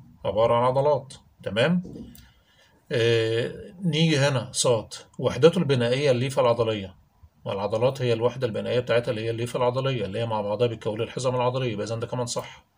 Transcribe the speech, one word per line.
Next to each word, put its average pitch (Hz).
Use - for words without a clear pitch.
عبارة 113
عن 120
عضلات، 135
تمام؟ 156
آه، 117
نيجي 160
هنا 135
صاد، 113
وحدته 139
البنائية 135
الليفة 131
العضلية. 110
والعضلات 113
هي 120
الوحدة 120
البنائية 107
بتاعتها 120
اللي 110
هي 113
الليفة 117
العضلية، 123
اللي 98
هي 117
مع 110
بعضها 107
بتكون 110
الحزم 123
العضلية، 123
يبقى 104
إذا 113
ده 113
كمان 123
صح. -